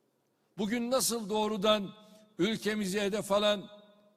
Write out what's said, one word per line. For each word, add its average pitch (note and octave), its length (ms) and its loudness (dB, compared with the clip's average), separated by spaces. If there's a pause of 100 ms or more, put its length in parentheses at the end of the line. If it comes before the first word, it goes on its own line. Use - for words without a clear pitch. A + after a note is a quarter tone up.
(580)
Bugün A#3 320 -2
nasıl A3+ 400 0
doğrudan G#3+ 600 2 (480)
ülkemizi G#3 640 0
hedef G3+ 320 -2
alan G#3 360 2 (480)